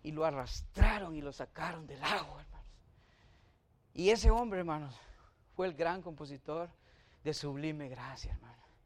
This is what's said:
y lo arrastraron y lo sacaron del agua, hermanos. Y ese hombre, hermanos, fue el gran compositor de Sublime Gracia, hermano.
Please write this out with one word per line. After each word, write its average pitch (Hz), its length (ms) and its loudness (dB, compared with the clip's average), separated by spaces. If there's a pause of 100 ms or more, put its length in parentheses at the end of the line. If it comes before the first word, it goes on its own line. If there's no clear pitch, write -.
y 156 80 -6
lo 156 140 0
arrastraron 165 880 2
y 151 60 -6
lo 143 100 -8
sacaron 160 540 -8
del 139 180 -12
agua, - 380 -2
hermanos. - 260 -16 (1300)
Y 180 160 4
ese 220 220 8
hombre, 226 280 4
hermanos, 151 360 -4 (600)
fue 185 120 0
el 180 60 -2
gran 165 280 0
compositor 156 680 -8 (540)
de 151 100 0
Sublime 147 560 -4
Gracia, 127 420 -8
hermano. - 320 -10 (220)